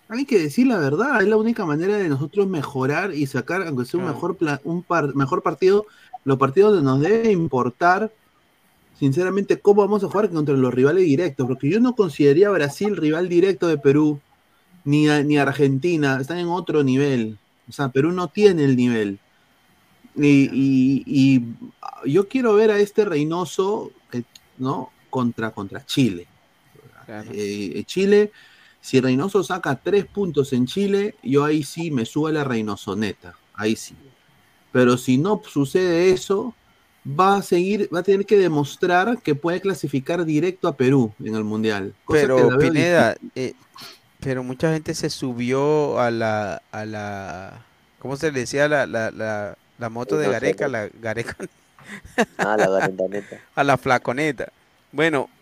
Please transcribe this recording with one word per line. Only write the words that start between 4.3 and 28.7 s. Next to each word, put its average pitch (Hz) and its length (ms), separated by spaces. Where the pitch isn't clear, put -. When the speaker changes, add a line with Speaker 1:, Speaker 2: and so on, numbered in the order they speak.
Speaker 1:
pla-, 147 260
un 170 200
par-, 147 300
mejor 139 280
partido, 202 440
los 135 140
partidos 190 360
donde 139 160
nos 131 100
debe 220 320
importar, 170 840
sinceramente, 180 680
cómo 208 220
vamos 196 220
a 170 40
jugar 190 220
contra 151 260
los 127 180
rivales 147 300
directos, 143 440
porque 135 220
yo 214 100
no 247 160
consideraría 160 520
a 202 40
Brasil 185 440
rival 160 320
directo 175 400
de 156 100
Perú, 143 440
ni 151 240
a, 147 160
ni 147 140
a 143 40
Argentina, 139 800
están 165 180
en 175 100
otro 170 360
nivel, 127 560
o 117 40
sea, 139 180
Perú 139 220
no 180 180
tiene 190 340
el 135 120
nivel. 113 440
Y, 143 340
Speaker 2:
Claro. - 40
Speaker 1:
y, 135 540
y 135 1080
yo 202 160
quiero 240 260
ver 220 160
a 202 80
este 202 260
Reynoso, 180 920
eh, 120 120
¿no?, 135 380
contra, 117 440
contra 101 320
Chile. 95 460
Speaker 2:
Claro. 107 280
Speaker 1:
Eh, 101 540
Chile, 208 460